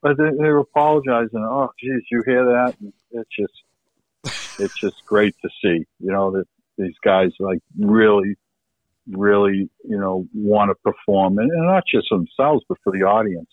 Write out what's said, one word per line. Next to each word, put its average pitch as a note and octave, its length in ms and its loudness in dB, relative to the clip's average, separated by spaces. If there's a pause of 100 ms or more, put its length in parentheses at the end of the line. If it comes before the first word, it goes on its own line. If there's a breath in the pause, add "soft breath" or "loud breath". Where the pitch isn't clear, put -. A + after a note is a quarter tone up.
But D3 160 0
they, D#3 120 2
they D3+ 180 0
were D3 100 4
apologizing. C3+ 800 0
"Oh, B2 320 -4 (100)
geez, B2+ 300 -6
you A#2 160 -2
hear B2+ 180 2
that?" B2 360 2
And G2+ 120 -18 (200)
it's A#2 260 -10
just, - 960 -12 (240)
it's G2 220 -6
just G2 160 -4 (100)
great G#2 360 2
to - 60 -8 (140)
see, E2+ 240 0 (140)
you F#2+ 120 -6
know, G2 200 0
that F#2+ 160 -4 (280)
these F#2 280 -6
guys, F#2+ 340 4
like, F#2+ 220 -4 (180)
really, G#2 560 4 (720)
really, G2 640 0 (140)
you G#2+ 140 -6
know, F#2+ 360 -4
wanna G#2 400 2
perform, G2 640 0
and, A#2+ 140 0
and E3 140 0
not F#3 200 2
just - 240 -2
themselves, C3 580 0
but - 140 -6
for G2+ 100 -2
the F#2+ 120 0
audience. G2 480 0